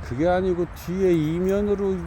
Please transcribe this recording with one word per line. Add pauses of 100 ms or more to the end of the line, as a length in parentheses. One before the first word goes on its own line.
그게
아니고
뒤에
이면으로 (140)